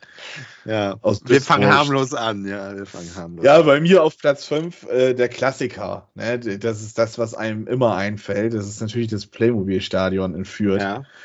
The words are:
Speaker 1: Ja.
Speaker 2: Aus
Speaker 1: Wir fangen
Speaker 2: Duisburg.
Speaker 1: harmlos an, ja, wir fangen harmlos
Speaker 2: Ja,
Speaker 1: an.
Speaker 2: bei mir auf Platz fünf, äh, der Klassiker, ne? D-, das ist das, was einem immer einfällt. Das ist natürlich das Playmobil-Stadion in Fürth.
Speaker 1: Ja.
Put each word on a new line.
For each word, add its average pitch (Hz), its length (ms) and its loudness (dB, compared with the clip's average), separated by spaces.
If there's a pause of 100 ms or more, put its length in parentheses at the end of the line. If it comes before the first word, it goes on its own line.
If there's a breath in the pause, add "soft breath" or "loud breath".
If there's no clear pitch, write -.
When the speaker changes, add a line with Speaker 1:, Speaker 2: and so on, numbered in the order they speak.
(640 loud breath)
Speaker 1:
Ja. 107 380 -2
Speaker 2:
Aus 107 240 0
Speaker 1:
Wir 135 160 6
fangen 147 200 2
Speaker 2:
Duisburg. 139 160 6
Speaker 1:
harmlos 139 360 0
an, 110 320 -4
ja, 98 300 -8
wir 98 100 -10
fangen 87 300 -14
harmlos 85 280 -6
Speaker 2:
Ja, 143 160 10
Speaker 1:
an. 156 60 6
Speaker 2:
bei 143 140 6
mir 175 220 6
auf 156 160 2
Platz 143 260 0
fünf, 160 440 -6
äh, 127 260 2
der 120 140 2
Klassiker, 120 840 -6
ne? 113 240 -4
D-, 104 200 -6
das 110 240 -4
ist 110 140 -16
das, 113 220 0
was 113 160 -4
einem 110 320 -6
immer 120 300 2
einfällt. 104 580 -4
Das 101 140 -4
ist 107 120 -12
natürlich 113 280 -4
das 104 180 -6
Playmobil-Stadion 95 1080 0
in 92 100 -8
Fürth. 101 380 0
Speaker 1:
Ja. 101 200 -6 (220 loud breath)